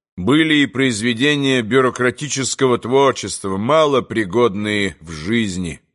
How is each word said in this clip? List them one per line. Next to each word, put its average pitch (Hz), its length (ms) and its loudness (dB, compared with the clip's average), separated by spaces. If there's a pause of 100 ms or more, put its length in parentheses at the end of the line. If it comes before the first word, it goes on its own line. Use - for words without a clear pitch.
(160)
были 151 400 2
и 143 120 4
произведения 127 960 0
бюрократического 123 1160 0
творчества, 117 800 0
малопригодные 107 1400 0
в 80 100 -16
жизни. 90 680 -4 (140)